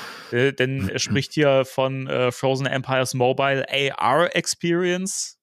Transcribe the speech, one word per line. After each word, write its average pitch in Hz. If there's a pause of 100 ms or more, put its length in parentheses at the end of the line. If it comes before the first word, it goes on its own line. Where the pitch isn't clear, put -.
(320)
Äh, 131
denn 131
er 143
spricht -
hier 135
von, 135
äh, 127
Frozen 135
Empires 131
Mobile 135
A 135
R 175
Experience. 180